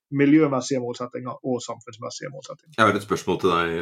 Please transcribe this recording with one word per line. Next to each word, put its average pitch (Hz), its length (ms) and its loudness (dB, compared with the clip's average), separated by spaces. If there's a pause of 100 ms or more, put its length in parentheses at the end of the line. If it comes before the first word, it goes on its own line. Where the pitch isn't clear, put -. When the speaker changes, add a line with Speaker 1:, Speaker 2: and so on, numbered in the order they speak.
(160)
Speaker 1:
miljømessige 139 680 4
målsettinger 123 640 -8
og 123 160 -2
samfunnsmessige 113 720 -14
målsettinger. - 420 -18
Speaker 2:
Jeg 110 80 4
har 101 160 4
et - 80 -12
spørsmål 87 320 0
til 92 140 2
deg, 85 280 0